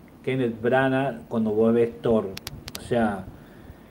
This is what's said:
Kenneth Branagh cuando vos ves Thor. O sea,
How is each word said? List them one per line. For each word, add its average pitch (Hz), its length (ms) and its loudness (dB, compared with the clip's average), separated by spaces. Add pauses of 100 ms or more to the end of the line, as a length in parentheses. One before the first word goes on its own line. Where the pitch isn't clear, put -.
(240)
Kenneth 123 380 -2
Branagh 131 680 2
cuando 113 220 0
vos 113 240 4
ves 117 260 2
Thor. 107 300 2 (480)
O - 40 -12
sea, 107 440 -2 (640)